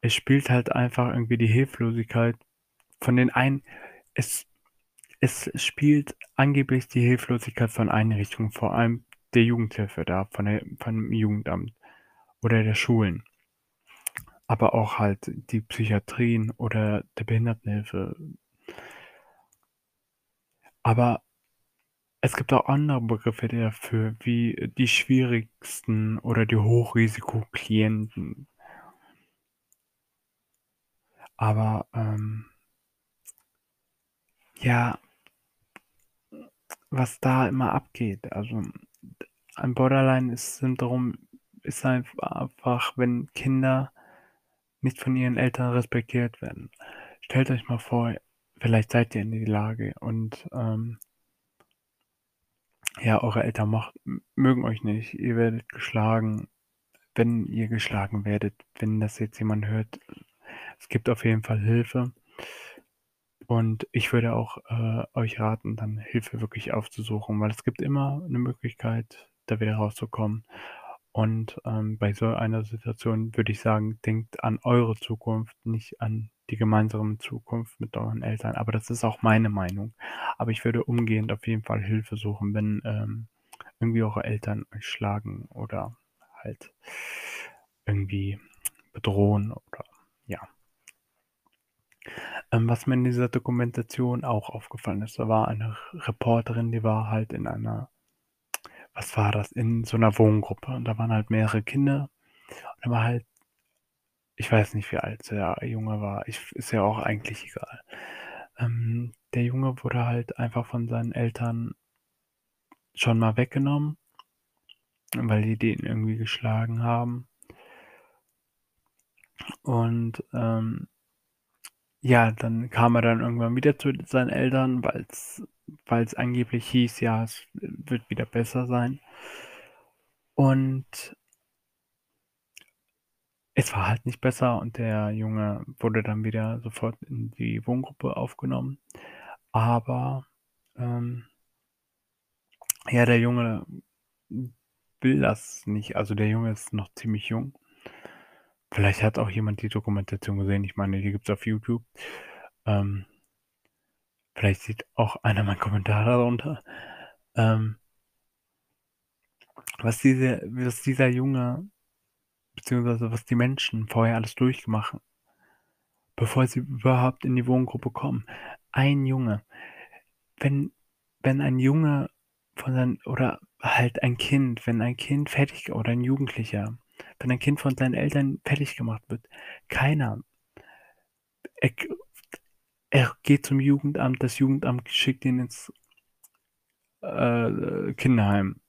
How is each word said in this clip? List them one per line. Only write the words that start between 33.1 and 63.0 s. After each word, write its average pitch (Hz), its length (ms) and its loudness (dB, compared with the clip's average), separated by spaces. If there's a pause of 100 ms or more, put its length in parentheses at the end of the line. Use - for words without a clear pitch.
ja, 120 380 2 (1900)
was 127 320 -2
da 131 280 2
immer 131 260 0
abgeht, - 580 -4
also 110 300 -6 (920)
ein 127 180 -2
Borderline-Syndrom 127 1400 0 (440)
ist - 220 -10
einfach, - 1120 -2
wenn 123 380 0
Kinder 131 580 0 (880)
nicht 135 200 -2
von 131 160 0
ihren 127 200 2
Eltern 123 360 0
respektiert 120 680 0
werden. - 300 -12 (500)
Stellt 131 300 0
euch 123 160 -2
mal 120 140 -2
vor, 117 340 0 (460)
vielleicht 113 320 4
seid 117 240 4
ihr 104 60 0
in 110 100 -4
die 110 120 -4
Lage 110 540 0
und, 113 540 -6
ähm, 113 480 -4 (2000)
ja, 110 200 4
eure 113 220 2
Eltern 110 280 0
moch-, 110 220 -2 (140)
m-, 127 160 -6 (140)
mögen 131 280 4
euch 113 200 -4
nicht, 110 300 -4
ihr 120 200 -2
werdet 113 340 0
geschlagen, 110 800 0 (680)
wenn 117 300 4
ihr 110 200 -2
geschlagen 107 580 -2
werdet, 104 300 0 (240)
wenn 110 220 0
das 107 180 -4
jetzt 110 220 -6
jemand 107 260 0
hört. 110 320 -4 (800)
Es - 100 -20
gibt - 200 0
auf - 160 0
jeden 110 180 4
Fall 110 160 -2
Hilfe. 117 540 2 (1400)